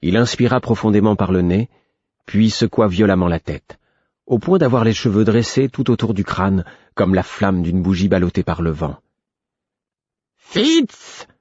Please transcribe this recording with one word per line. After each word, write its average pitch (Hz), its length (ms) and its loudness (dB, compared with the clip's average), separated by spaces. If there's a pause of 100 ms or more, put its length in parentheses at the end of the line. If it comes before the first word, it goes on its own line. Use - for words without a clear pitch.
Il 87 160 0
inspira 120 420 0
profondément 107 560 2
par 92 160 -2
le 90 100 2
nez, 90 280 0 (560)
puis 110 240 2
secoua 110 380 0
violemment 95 400 2
la 85 120 -2
tête, - 400 -12 (460)
au 120 140 0
point 175 180 0
d'avoir 127 260 2
les 113 100 2
cheveux 104 300 0
dressés 117 460 0
tout - 200 -6
autour 113 240 0
du 95 100 -2
crâne, 95 420 -2 (300)
comme 95 200 0
la 90 80 2
flamme 95 380 -2
d'une 87 200 -2
bougie 92 260 0
ballottée 90 360 0
par 82 180 -4
le 82 100 -2
vent. 76 260 -6 (1400)
Fitz! - 920 -2 (140)